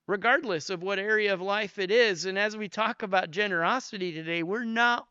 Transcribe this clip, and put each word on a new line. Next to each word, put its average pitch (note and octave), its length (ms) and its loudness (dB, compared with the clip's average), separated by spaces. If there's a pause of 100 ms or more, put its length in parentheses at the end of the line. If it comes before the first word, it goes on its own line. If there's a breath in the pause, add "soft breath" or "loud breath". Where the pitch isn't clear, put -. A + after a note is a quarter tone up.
regardless G#3 640 0
of F3+ 140 -6
what G3 160 -2
area G#3 340 2
of F3 80 -4
life G3+ 380 -2
it F#3 100 0
is. G3+ 360 4
And F#3+ 120 -2
as G#3 180 0
we G#3+ 140 -6
talk A3 320 -2
about F#3 300 0
generosity F#3 800 0
today, D#3+ 320 -4
we're G#3+ 220 -4
not A#3+ 460 0